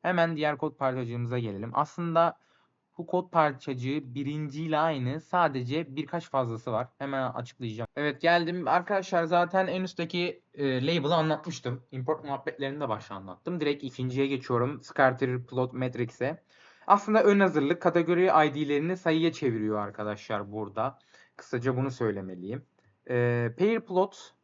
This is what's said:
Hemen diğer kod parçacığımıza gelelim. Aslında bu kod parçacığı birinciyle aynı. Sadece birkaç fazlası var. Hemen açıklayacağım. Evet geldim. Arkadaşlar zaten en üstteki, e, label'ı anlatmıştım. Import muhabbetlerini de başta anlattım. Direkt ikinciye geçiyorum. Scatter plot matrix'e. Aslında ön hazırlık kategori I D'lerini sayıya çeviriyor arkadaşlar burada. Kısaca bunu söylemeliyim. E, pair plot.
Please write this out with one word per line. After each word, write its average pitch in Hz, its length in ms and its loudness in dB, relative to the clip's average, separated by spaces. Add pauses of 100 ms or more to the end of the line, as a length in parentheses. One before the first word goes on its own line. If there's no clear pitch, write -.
Hemen 170 340 2
diğer 151 220 0
kod 151 180 -4
parçacığımıza 123 640 -2
gelelim. 113 340 -6
Aslında 165 680 0 (540)
bu 165 100 -10
kod 180 220 -2
parçacığı 135 840 0
birinciyle 151 640 -4
aynı. 151 440 0
Sadece 143 720 0
birkaç 160 340 -6
fazlası 120 420 -2
var. 113 160 -2 (100)
Hemen 135 340 -4
açıklayacağım. 117 640 -8
Evet 143 260 -2
geldim. 170 460 2
Arkadaşlar 180 560 0
zaten 175 440 2
en 185 160 -2
üstteki, 175 600 -4 (100)
e, 135 340 0
label'ı 165 280 2
anlatmıştım. 156 760 -2
Import 135 320 -4
muhabbetlerini 139 560 -6
de 135 100 -4
başta 104 260 -6
anlattım. 98 440 -8
Direkt 143 240 0
ikinciye 127 440 -2
geçiyorum. 127 540 0
Scatter 127 640 2
plot 127 280 -2
matrix'e. 127 720 -4 (440)
Aslında 214 360 6
ön 202 160 8
hazırlık 156 420 4
kategori 175 440 4
I 151 280 6
D'lerini 151 440 0
sayıya 165 340 2
çeviriyor 107 480 -2
arkadaşlar 104 720 -6
burada. 110 480 -6 (360)
Kısaca 123 420 -2
bunu 131 140 -2
söylemeliyim. 101 720 -4 (440)
E, 120 480 2
pair 220 220 2
plot. 190 540 -2 (100)